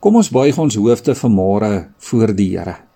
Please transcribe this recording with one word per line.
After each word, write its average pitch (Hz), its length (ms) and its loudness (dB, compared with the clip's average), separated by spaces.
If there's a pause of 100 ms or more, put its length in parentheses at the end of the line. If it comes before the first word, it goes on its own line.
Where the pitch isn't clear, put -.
Kom 208 160 2
ons 214 140 2
buig 131 280 2
ons 151 160 0
hoofde 120 400 0
vanmôre 101 720 0 (100)
voor 110 360 -2
die 95 240 -2
Here. 87 180 -10 (200)